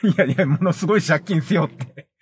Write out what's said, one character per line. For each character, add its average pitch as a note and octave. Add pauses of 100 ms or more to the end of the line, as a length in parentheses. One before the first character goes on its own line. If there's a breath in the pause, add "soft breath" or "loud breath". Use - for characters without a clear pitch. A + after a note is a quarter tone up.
い G3+
や F#3+
い C3
や、 F#3
も C#3+
の F#3
す -
ご G#3
い F#3+
借 D3+
金 E3+
背 F3
負 D#3
っ -
て。 - (140)